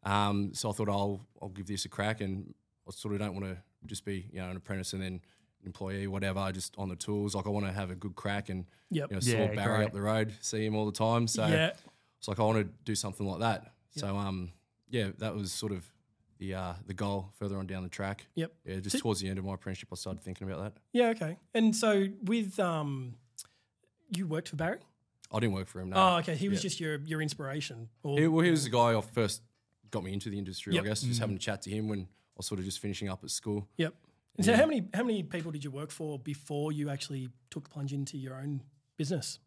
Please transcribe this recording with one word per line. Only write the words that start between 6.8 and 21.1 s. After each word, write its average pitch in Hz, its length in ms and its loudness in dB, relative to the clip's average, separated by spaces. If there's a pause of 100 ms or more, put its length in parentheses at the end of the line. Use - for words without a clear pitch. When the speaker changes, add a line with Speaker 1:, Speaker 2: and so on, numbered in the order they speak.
Speaker 1:
the 90 60 -4
tools. 104 400 -2
Like, 98 100 -2
I 104 40 -2
wanna 101 220 0
have 95 200 -4
a 92 40 -6
good 92 200 -8
crack 101 340 -2
and, 92 160 -4 (260)
Speaker 2:
Yep. 151 200 -2
Speaker 1:
you 101 40 -2
know, - 80 0
Speaker 3:
Yeah, 113 260 4
Speaker 1:
saw 107 60 -2
Barry 113 220 2
Speaker 3:
great. 104 100 6
Speaker 1:
up - 60 -2
the 101 80 -2
road, 107 400 2
see 110 240 -2
him 107 100 0
all 107 100 2
the 104 60 0
time. 117 360 4
So 110 180 2
Speaker 2:
Yeah. 160 280 4 (460)
Speaker 1:
it's - 80 -10
like, 101 120 -4
I 113 40 6
wanna 107 220 6 (200)
do 110 100 0
something 101 320 -4
like 90 120 -2
that. 110 340 0 (200)
Speaker 2:
Yep. - 80 -8
Speaker 1:
So, 101 160 -2
um, 95 340 -4 (380)
yeah, 110 280 0
that 107 180 -4
was 98 160 -4
sort 104 200 -4
of 90 140 -6 (540)
the, 95 160 -6
uh, 92 180 -4 (140)
the 98 80 -6
goal 98 420 -2
further 98 220 -4
on 95 80 -4
down 92 160 -4
the 90 60 -6
track. 98 360 -4 (100)
Speaker 2:
Yep. 165 160 -2 (140)
Speaker 1:
Yeah, 95 140 -6
just 95 180 -4
Speaker 2:
So - 40 2
Speaker 1:
towards 101 200 2
the 95 80 -2
end 95 100 -2
of 95 60 -4
my 98 80 -2
apprenticeship, 92 380 -8
I - 40 -8
started 92 280 -6
thinking 95 260 -8
about 90 140 -4 (100)
that. - 80 -20 (120)
Speaker 2:
Yeah, 240 160 6